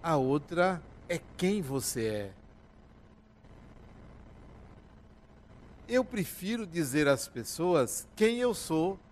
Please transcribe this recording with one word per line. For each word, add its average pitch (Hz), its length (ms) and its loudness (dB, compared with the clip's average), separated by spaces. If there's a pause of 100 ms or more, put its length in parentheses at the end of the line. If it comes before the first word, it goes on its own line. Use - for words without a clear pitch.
a 165 140 2
outra 160 640 2 (240)
é 170 140 -4 (160)
quem 196 240 0
você 131 460 -2
é. 104 260 -4 (3500)
Eu 247 160 4
prefiro 226 640 -4
dizer 151 420 2
às 139 200 4
pessoas 143 880 0
quem 226 220 4
eu 247 160 2
sou 170 440 0 (140)